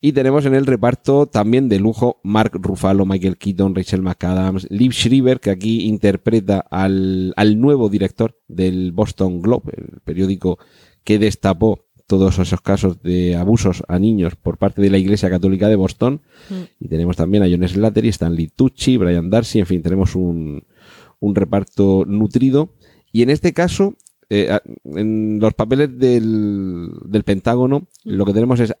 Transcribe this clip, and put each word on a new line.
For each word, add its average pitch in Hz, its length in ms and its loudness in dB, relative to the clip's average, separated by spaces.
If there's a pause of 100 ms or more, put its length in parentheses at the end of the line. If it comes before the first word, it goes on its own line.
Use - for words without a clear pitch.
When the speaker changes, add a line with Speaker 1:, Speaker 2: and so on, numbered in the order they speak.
Speaker 1:
Y 147 120 0
tenemos 135 320 2
en 135 100 2
el 135 120 2
reparto 131 600 2
también 120 440 0
de 101 80 2
lujo 113 460 0
Mark 107 300 0
Ruffalo, 95 520 0
Michael 95 320 -2
Keaton, 98 360 -2
Rachel 92 280 -2
McAdams, 92 680 -2
Liv 120 220 0
Schreiber, 127 480 2
que - 100 -2
aquí 104 360 -2
interpreta 101 720 0
al, 95 800 -2
al 107 240 4
nuevo 131 280 2
director 98 500 -2 (100)
del 92 440 -2
Boston 92 480 -2
Globe, 101 360 -2
el - 280 -18
periódico 95 540 -2 (460)
que 107 140 2
destapó 98 680 0 (200)
todos 95 320 2
esos 90 220 -2
casos 98 420 -2
de 90 320 0
abusos 92 540 0
a 90 100 0
niños 98 380 0
por 85 220 -6
parte 101 240 -2
de 98 80 4
la 95 80 4
Iglesia 95 320 0
Católica 95 380 0
de 107 80 4
Boston. 120 440 -2 (300)
Speaker 2:
Mm. 196 40 -10 (300)
Speaker 1:
Y - 40 -12
tenemos 85 280 -2
también 98 260 0
a 95 60 2
John 87 180 0
Slattery, 107 420 0
Stanley 82 400 -2
Tucci, 131 500 0
Brian 87 320 0
Darcy, 113 300 0
en 90 60 0
fin, 90 160 -2
tenemos 92 320 0
un, 82 520 -4 (520)
un 101 160 -2
reparto 98 720 2
nutrido. 127 680 0 (360)
Y 113 120 2
en 123 80 2
este 156 240 0
caso, 180 420 0 (320)
eh, 101 220 0
a, 104 100 0 (360)
en 107 440 -2
los 110 140 2
papeles 131 440 -2
del, 107 920 0 (160)
del 104 180 -2
Pentágono, 123 640 0 (160)
Speaker 2:
Mm. 220 60 -10
Speaker 1:
lo 98 160 0
que 101 80 0
tenemos 120 260 2
es 113 200 0